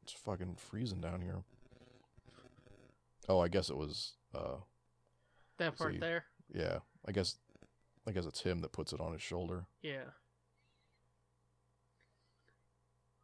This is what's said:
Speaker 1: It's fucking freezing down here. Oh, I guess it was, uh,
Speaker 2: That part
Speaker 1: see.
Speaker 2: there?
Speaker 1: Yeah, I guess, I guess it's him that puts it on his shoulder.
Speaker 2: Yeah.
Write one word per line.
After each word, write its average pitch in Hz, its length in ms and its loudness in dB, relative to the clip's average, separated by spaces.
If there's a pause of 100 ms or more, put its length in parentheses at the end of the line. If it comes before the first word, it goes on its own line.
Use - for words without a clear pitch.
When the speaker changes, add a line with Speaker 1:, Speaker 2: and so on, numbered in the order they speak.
Speaker 1:
It's - 100 -12
fucking 90 440 -4
freezing 104 440 -4
down 87 220 -2
here. 92 200 -2 (1900)
Oh, 95 120 10
I 87 80 8
guess 90 220 6
it 67 60 -2
was, 76 380 -2 (200)
uh, 67 220 -2 (1000)
Speaker 2:
That 160 220 0
part 156 160 2
Speaker 1:
see. - 40 -2
Speaker 2:
there? 165 280 0 (260)
Speaker 1:
Yeah, 85 280 0 (260)
I 104 60 -2
guess, 92 260 2 (680)
I 107 60 0
guess 90 140 2
it's - 160 -6
him 87 180 4
that 82 120 -4
puts 78 200 -4
it 78 80 -4
on 82 120 0
his 80 100 -6
shoulder. 90 440 -2 (140)
Speaker 2:
Yeah. 135 300 -6 (3250)